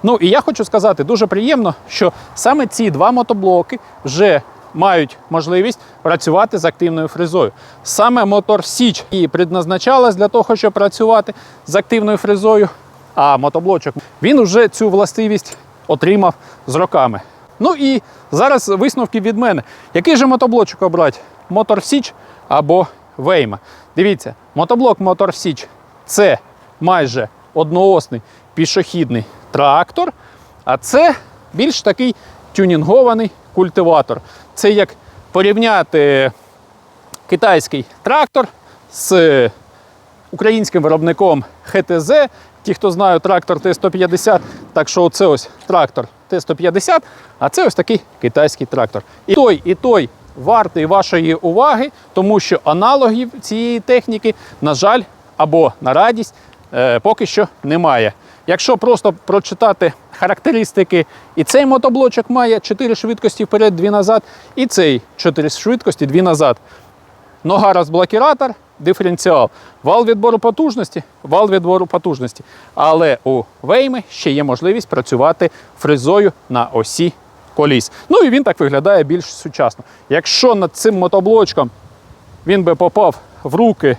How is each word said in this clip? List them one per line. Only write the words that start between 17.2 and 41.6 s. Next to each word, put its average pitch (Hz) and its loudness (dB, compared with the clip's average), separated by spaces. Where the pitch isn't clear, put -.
Ну 320 0
і 269 0
зараз 240 0
висновки 214 -2
від 208 -4
мене. 208 0
Який 311 2
же 262 2
мотоблочок 240 0
обрати? 170 0
Мотор 208 -2
Січ - -4
або 156 2
Вейма? 131 -2
Дивіться, 170 -2
мотоблок 233 0
Мотор 185 0
Січ — - -8
це 185 2
майже 139 -2
одноосний 160 0
пішохідний 156 -4
трактор, 156 0
а 131 -2
це 302 2
більш 254 -4
такий 240 -2
тюнінгований 196 2
культиватор. 170 0
Це 208 0
як 202 0
порівняти 175 2
китайський 180 0
трактор 269 0
з 147 2
українським 208 -2
виробником 156 0